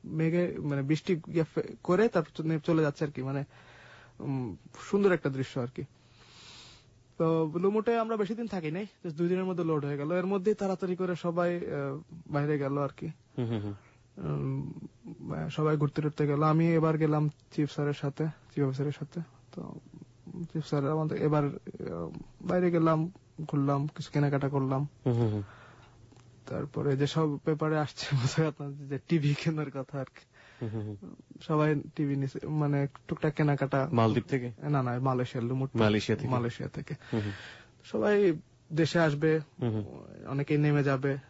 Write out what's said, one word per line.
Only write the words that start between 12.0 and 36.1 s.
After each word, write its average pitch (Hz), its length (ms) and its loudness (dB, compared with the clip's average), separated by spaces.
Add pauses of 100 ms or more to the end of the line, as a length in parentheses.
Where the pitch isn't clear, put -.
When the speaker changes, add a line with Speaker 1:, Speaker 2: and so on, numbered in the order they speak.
Speaker 1:
বাইরে 147 280 2
গেল 139 200 -2
আর 143 180 0
কি। 160 100 -8
Speaker 2:
হুম, 131 400 -6
হুম, 113 140 -2
হুম। 104 140 -6 (420)
Speaker 1:
উম, 139 560 -4 (760)
সবাই 156 260 0
ঘুরতে 147 260 0
টুরতে 151 240 0
গেল। 143 160 2
আমি 160 260 6
এবার 160 300 4
গেলাম 151 320 2 (240)
চিফ 147 180 0
স্যারের 147 200 -2
সাথে, 143 340 -2 (280)
চিফ 143 100 2
অফিসারের 139 280 0
সাথে। - 280 -8 (320)
তো - 220 -12 (800)
চিফ 156 140 -4
স্যার 143 240 0
আমাদের 156 320 -2
এবার, 151 220 4
আহ, - 760 -6 (240)
বাইরে 180 280 2
গেলাম, 165 420 4 (340)
ঘুরলাম, 143 400 2
কিছু - 260 -10
কেনাকাটা 143 360 2
করলাম। 135 380 0 (200)
Speaker 2:
হুম, 123 80 4
হুম, 117 180 4
হুম। 104 100 -2 (1040)
Speaker 1:
তারপরে 143 500 -2
যে 143 100 2
সব 151 300 0
পেপারে 156 420 0
আসছে - 320 -4
<laughs> 143 60 2
বোধহয় 139 320 2
আপনাদের 143 400 -10
যে 139 100 -4 (100)
টিভি 147 260 4
কেনার 151 360 -2
কথা 135 300 -8
আর 131 40 -4
কি। - 160 -18 (400)
Speaker 2:
হুম, 113 100 -4
হুম, 107 320 -6
হুম। - 120 -16 (280)
Speaker 1:
সবাই 151 400 2 (140)
টিভি 143 200 0
নিছে, 139 300 -4
মানে 143 400 2 (220)
টুকটাক 156 260 0
কেনাকাটা। 139 580 2
Speaker 2:
মালদ্বীপ 113 360 4
থেকে? 123 240 -2 (100)
Speaker 1:
না, 147 200 0
না, 123 180 -2
মালয়েশিয়ার 127 440 0
লুমুট। 131 320 -2
Speaker 2:
মালয়েশিয়া 110 420 4